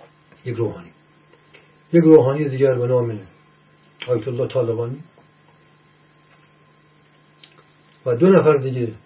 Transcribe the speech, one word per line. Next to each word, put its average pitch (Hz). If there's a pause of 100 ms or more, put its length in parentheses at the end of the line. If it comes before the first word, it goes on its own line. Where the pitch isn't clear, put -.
(460)
یک 117
روحانی. 104 (1000)
یک 170
روحانی 147
دیگر 131
به 120
نام 117 (880)
آیت 120
الله 123
طالقانی 120 (3000)
و 123
دو 156
نفر 151
دیگه 123 (140)